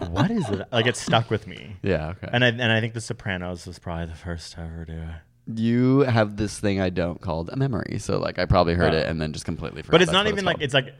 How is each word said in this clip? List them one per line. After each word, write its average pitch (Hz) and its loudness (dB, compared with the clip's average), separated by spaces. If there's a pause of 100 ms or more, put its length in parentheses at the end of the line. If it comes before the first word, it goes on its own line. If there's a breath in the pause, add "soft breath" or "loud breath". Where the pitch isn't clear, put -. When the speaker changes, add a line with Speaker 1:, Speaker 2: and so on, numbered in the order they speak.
(120)
Speaker 1:
"What 107 2
is 214 0
it?" 95 -4
Like, 117 4
it 120 2
stuck 117 2
with 104 -2
me. 76 -14
Speaker 2:
Yeah, 80 0
okay. - -10
Speaker 1:
And 123 4
I, 120 6
and 117 -2
I 113 4
think 113 -4
The 113 -8
Sopranos 90 -6
was 90 -14
probably 85 -6
the 82 -8
first 82 -10
to - -16
ever 82 -10
do 82 -12
it. 82 -10
Speaker 2:
You 123 4
have 110 4
this 104 -4
thing 98 2
I 92 2
don't 87 -2
called 82 -4
a - -8
memory. 135 -2
So, 101 -2
like, 82 -4
I 90 0
probably 85 4
heard 80 4
Speaker 1:
Oh. 80 4
Speaker 2:
it 80 0
and 80 -2
then 78 -2
just 78 -12
completely 78 -6
forgot 151 -6
Speaker 1:
But 170 8
it's 165 2
Speaker 2:
that's - -2
Speaker 1:
not 202 2
Speaker 2:
what 214 0
Speaker 1:
even, 196 -4
Speaker 2:
it's 190 -2
Speaker 1:
like, 170 0
Speaker 2:
called. 151 -8
Speaker 1:
it's 131 -4
like, 135 0